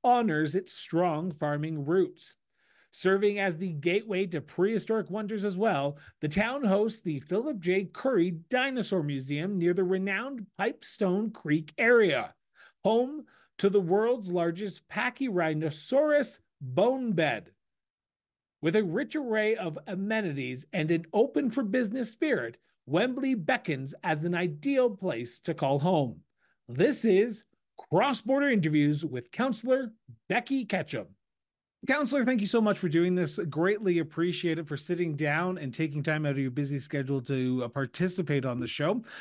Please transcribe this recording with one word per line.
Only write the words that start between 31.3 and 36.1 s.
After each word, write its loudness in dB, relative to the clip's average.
Councillor, 2
thank 2
you 0
so 2
much 4
for 0
doing 4
this. 0
Greatly 2
appreciate -2
it, -8
for -6
sitting -2
down 0
and -8
taking -4
time 0